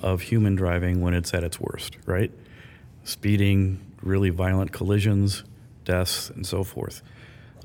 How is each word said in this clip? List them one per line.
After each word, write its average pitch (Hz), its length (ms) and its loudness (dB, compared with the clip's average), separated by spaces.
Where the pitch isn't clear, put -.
of 92 200 0
human 107 340 2
driving 90 440 2
when 87 140 2
it's 87 200 -2
at 87 120 0
its - 140 -6
worst, - 360 -8
right? 92 260 0
Speeding, 98 760 2
really 95 280 2
violent 92 440 0
collisions, 101 680 2
deaths, 90 460 -2
and - 140 -10
so 95 200 -2
forth, - 360 -10